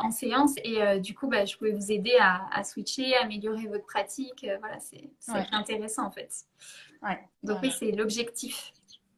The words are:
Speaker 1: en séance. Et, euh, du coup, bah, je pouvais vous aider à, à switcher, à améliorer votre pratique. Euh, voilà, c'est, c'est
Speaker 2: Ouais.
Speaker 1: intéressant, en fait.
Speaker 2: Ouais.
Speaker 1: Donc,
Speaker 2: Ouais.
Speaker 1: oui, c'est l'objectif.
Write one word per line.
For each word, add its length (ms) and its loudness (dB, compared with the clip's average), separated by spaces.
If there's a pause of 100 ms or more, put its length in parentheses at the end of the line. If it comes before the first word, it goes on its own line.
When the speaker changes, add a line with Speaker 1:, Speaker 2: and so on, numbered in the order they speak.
Speaker 1:
en 80 0
séance. 440 4 (100)
Et, 180 2
euh, 160 6
du 160 -6
coup, 120 -4
bah, 180 4
je 120 -6
pouvais 140 0
vous 220 -2
aider 260 6
à, 320 6
à 140 -2
switcher, 500 0
à 80 6
améliorer 440 -4
votre 180 -6
pratique. 580 -4
Euh, 160 -2
voilà, 220 -10
c'est, 280 -18 (100)
c'est 120 -12
Speaker 2:
Ouais. 220 0
Speaker 1:
intéressant, 520 -2
en 60 -6
fait. 180 -14 (720)
Speaker 2:
Ouais. 160 -4 (260)
Speaker 1:
Donc, 180 -2
Speaker 2:
Ouais. 80 2
Speaker 1:
oui, 100 -2
c'est 140 0
l'objectif. 800 -2 (440)